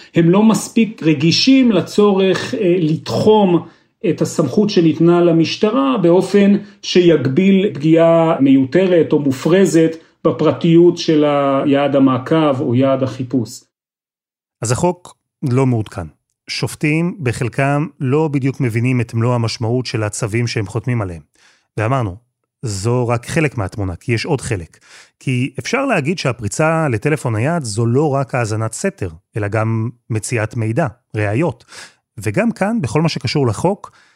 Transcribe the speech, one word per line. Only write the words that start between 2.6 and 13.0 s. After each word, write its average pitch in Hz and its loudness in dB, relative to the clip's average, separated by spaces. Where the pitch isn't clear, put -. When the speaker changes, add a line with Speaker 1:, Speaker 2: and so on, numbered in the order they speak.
Speaker 1:
לתחום 175 2
את 156 -2
הסמכות 170 0
שניתנה 170 2
למשטרה 214 2
באופן 190 4
שיגביל 180 2
פגיעה 160 4
מיותרת 139 2
או 151 2
מופרזת 160 2
בפרטיות 165 4
של 151 2
היעד 139 0
המעקב 135 2
או 127 -2
יעד 131 2